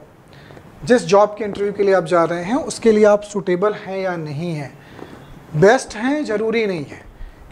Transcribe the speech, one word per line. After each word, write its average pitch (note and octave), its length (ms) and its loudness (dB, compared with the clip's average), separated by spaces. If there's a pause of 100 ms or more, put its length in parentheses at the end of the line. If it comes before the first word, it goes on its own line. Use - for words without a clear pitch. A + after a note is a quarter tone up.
(840)
जिस A#3 200 2
job G3+ 340 4
के A3+ 60 -6
interview G3+ 280 -4
के G3+ 100 -4
लिए G3 120 4
आप F3+ 100 2
जा E3 200 2
रहे E3+ 200 -4
हैं G#3 100 -4
उसके C4 380 0
लिए G#3+ 120 4
आप G#3 180 4
suitable F#3+ 500 -2
हैं F#3+ 260 -10
या F#3 180 -4
नहीं D#3+ 380 -8
हैं, C3+ 240 -12 (760)
Best G#3+ 380 4
हैं C4+ 300 -2
ज़रूरी A3 420 -2
नहीं E3+ 180 -4
है, - 160 -16 (520)